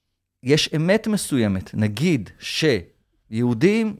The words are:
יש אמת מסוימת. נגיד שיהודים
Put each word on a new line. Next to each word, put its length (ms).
יש 320
אמת 320
מסוימת. 640
נגיד 560
שיהודים 1600